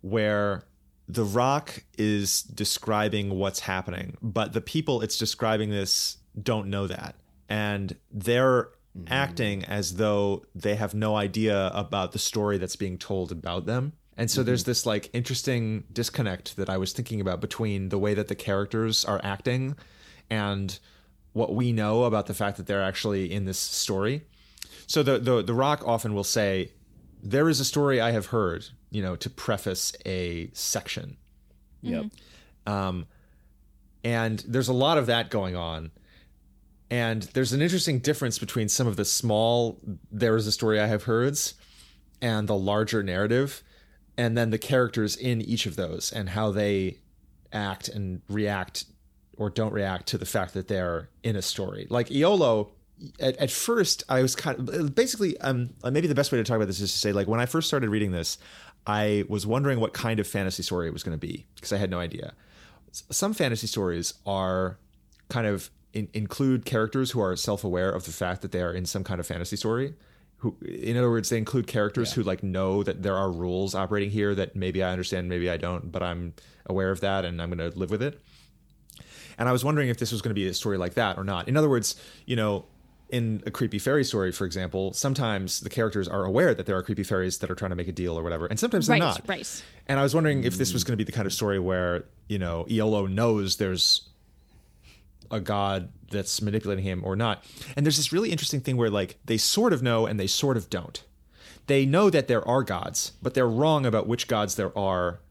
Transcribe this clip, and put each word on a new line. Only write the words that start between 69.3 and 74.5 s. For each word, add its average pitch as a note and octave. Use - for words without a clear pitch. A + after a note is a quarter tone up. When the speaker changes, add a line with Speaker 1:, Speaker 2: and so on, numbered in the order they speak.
Speaker 1:
story. A#2+
Who, G#2+
in -
other B2
words, A2+
they A#2
include A2+
characters A2
Speaker 2:
Yeah. -
Speaker 1:
who, A#2+
like, F#2+
know F#2+
that F#2+
there G2
are F#2+
rules F2+
operating G2+
here G2+
that F#2+